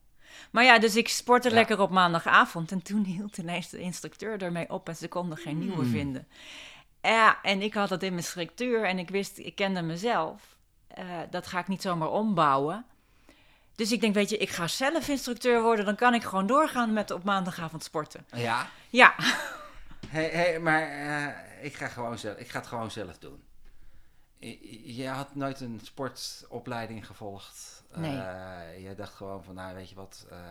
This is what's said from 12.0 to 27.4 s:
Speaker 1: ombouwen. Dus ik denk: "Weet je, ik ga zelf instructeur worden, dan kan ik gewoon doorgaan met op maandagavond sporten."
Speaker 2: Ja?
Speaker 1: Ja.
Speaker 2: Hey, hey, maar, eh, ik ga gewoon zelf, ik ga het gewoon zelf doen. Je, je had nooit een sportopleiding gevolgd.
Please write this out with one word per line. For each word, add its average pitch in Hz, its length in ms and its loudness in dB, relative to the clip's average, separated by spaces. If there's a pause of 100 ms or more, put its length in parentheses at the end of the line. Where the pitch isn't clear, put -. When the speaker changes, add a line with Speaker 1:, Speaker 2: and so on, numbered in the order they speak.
Speaker 1:
ombouwen. 170 720 4 (880)
Dus 220 180 -2
ik 208 80 2
denk: 208 140 4
"Weet 202 160 2
je, 214 60 0
ik - 140 0
ga 170 180 -2
zelf 285 400 0
instructeur 240 540 2
worden, 220 220 4
dan 202 120 2
kan 240 180 6
ik 226 80 4
gewoon 190 240 0
doorgaan 254 460 4
met 214 180 0
op 175 140 -4
maandagavond 170 600 -2
sporten." - 400 -6 (100)
Speaker 2:
Ja? 120 320 0 (240)
Speaker 1:
Ja. 233 240 10 (920)
Speaker 2:
Hey, 160 220 -2
hey, 170 320 2
maar, 160 300 4
eh, 143 760 -6
ik 143 100 -10
ga 135 140 -6
gewoon 117 300 -6
zelf, 104 200 -8
ik 120 100 -14
ga 135 100 -6
het 123 100 -10
gewoon 113 220 -6
zelf 90 280 -10
doen. 69 240 -18 (960)
Je, 117 560 -16
je 131 140 -8
had 135 260 -8
nooit 135 260 -6
een 117 220 -10
sportopleiding 117 1200 -10
gevolgd. - 800 -16 (100)